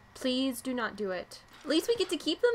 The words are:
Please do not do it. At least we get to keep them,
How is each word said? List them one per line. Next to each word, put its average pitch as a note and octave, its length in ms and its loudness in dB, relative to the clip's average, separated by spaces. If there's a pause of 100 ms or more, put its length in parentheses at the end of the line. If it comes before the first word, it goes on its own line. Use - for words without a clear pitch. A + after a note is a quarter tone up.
(140)
Please C4 480 0
do C4 120 -4
not A3 240 -4
do G3+ 140 -2
it. - 280 -8 (240)
At D4+ 60 -4
least D#4+ 180 4
we A#4 80 4
get G#4 140 0
to E4 80 -2
keep D#4 240 -2
them, A#4+ 140 6